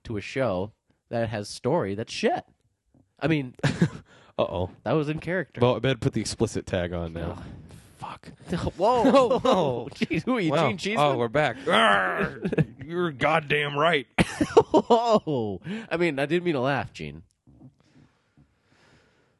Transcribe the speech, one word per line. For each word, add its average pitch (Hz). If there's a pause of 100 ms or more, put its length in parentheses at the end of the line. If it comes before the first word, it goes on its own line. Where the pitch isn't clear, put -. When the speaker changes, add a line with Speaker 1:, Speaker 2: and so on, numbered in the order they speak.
Speaker 1:
to 110
a -
show 104 (380)
that 117
has 104
story 113
that's 113
shit. 320 (760)
I -
mean, 147
Speaker 2:
<laughs> - (720)
Uh-oh. 90 (140)
Speaker 1:
that 107
was 147
in 156
character. 165
Speaker 2:
Well, 120
I 95
better 127
put 131
the 113
explicit 101
tag 87
on 85
now. 85
Speaker 1:
Ugh. - (680)
Speaker 2:
Cock. - (180)
Speaker 1:
<laughs> -
Whoa. 233
Speaker 2:
<laughs> 262
Oh, 254
oh. 143
Speaker 1:
<laughs> -
Jeez, -
who 254
are 233
you, 165
Speaker 2:
Wow. 151
Speaker 1:
Gene 107
Cheeseman? 196
Speaker 2:
Oh, 135
we're 120
back. 135
<laughs> -
Arr! 190 (440)
You're 170
goddamn 147
right. 151
Speaker 1:
<laughs> - (180)
Whoa. 165 (300)
I 165
mean, 165
I 143
didn't 170
mean 175
to 127
laugh, 127
Gene. 78 (2250)